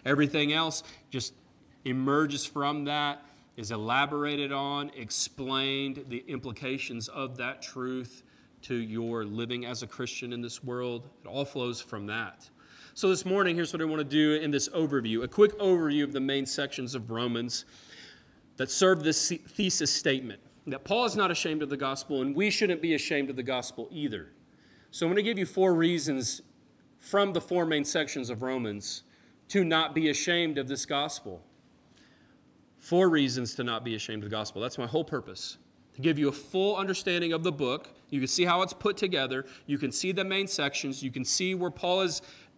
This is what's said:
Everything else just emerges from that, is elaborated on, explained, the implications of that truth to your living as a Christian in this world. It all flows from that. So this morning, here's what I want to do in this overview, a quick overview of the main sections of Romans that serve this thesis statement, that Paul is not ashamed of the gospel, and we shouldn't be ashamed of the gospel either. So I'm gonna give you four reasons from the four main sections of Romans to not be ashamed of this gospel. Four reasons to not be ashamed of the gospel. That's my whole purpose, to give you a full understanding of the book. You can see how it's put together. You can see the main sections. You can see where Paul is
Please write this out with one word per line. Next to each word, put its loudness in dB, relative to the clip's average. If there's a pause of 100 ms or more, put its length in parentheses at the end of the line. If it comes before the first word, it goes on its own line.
Everything 4
else 0 (260)
just -6 (520)
emerges 0
from -2
that, -2 (320)
is -8
elaborated 0
on, -4
explained, -4
the -6
implications -6
of -8
that -6
truth -8 (400)
to -6
your -4
living -4
as -6
a -10
Christian -8
in -6
this -10
world. -6 (140)
It -18
all -4
flows -4
from -8
that. -8 (440)
So 2
this 2
morning, 4
here's -2
what -2
I 0
want 0
to 0
do 4
in 0
this 2
overview, 0
a -4
quick 6
overview 4
of -4
the 0
main 0
sections -4
of -6
Romans -2 (920)
that -2
serve 6
this 2 (140)
thesis 0
statement, 0 (280)
that -6
Paul 2
is 0
not 2
ashamed -2
of -4
the -4
gospel, -2
and 0
we 2
shouldn't 2
be 2
ashamed 0
of -6
the -6
gospel -6
either. -6 (580)
So -2
I'm 4
gonna 4
give 0
you 0
four 4
reasons 2 (580)
from 2
the 0
four 2
main 2
sections -2
of -6
Romans -4 (460)
to 4
not 2
be 4
ashamed 2
of -4
this -4
gospel. -4 (1400)
Four 6
reasons 2
to -4
not -2
be -4
ashamed -6
of -8
the -4
gospel. -4
That's -6
my -4
whole 0
purpose, -8 (380)
to -12
give 4
you 4
a -4
full 0
understanding 0
of 0
the 2
book. -2 (200)
You 0
can 0
see 4
how 4
it's -2
put 0
together. 0 (200)
You 0
can 0
see 0
the 0
main 0
sections. -2
You -4
can -4
see 2
where 0
Paul 2
is 0 (360)